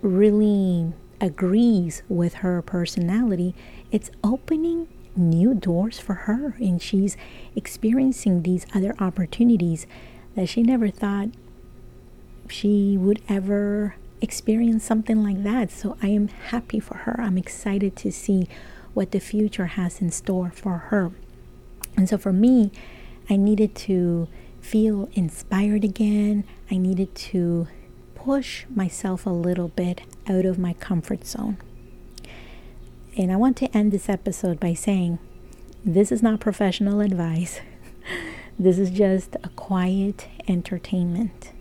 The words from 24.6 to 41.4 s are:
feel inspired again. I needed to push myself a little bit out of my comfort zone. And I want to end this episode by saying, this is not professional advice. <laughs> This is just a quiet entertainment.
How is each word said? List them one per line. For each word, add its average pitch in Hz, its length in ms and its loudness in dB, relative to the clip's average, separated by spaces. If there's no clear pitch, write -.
feel 214 540 0
inspired 202 720 0
again. 208 600 2
I 190 60 0
needed 185 380 2
to 170 540 0
push - 540 -2
myself 190 560 -2
a 196 60 -2
little 175 380 0
bit 180 340 -2
out 185 160 2
of 185 140 0
my 180 160 0
comfort - 520 -4
zone. 214 300 -6
And 185 160 2
I 185 40 2
want 247 220 4
to 254 180 0
end 208 160 4
this 202 160 -2
episode 185 520 -2
by 175 140 0
saying, 175 440 0
this 196 280 4
is 226 100 2
not 220 180 4
professional 202 600 2
advice. 175 640 0
<laughs> - 60 -20
This 180 200 6
is 190 120 2
just 190 520 2
a 175 140 -12
quiet 190 720 -2
entertainment. 180 1160 -2